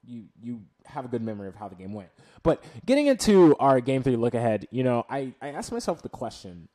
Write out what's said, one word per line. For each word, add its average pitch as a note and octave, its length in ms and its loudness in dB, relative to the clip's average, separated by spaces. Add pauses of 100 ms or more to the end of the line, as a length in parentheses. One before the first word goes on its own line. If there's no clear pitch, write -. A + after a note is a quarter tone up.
you, A#2 220 -18 (160)
you A#2 200 -12 (240)
have C3+ 200 -12
a - 20 -14
good A#2 140 -6
memory G#2 260 -8
of F#2 80 -14
how G#2 120 -16
the F#2+ 80 -16
game F#2+ 180 -14
went. G2 160 -14 (340)
But D#3+ 200 0 (220)
getting C#4+ 220 2
into F#3+ 500 6
our C3+ 220 4
game C3 240 -2
three B2+ 120 2
look A#2 180 0
ahead, A2+ 380 -2
you B2+ 120 -2
know, A#2+ 260 0
I, C3+ 320 -8
I C#3+ 80 -12
asked E3 220 -12
myself A#3 300 -6
the - 80 -14
question F2+ 640 -14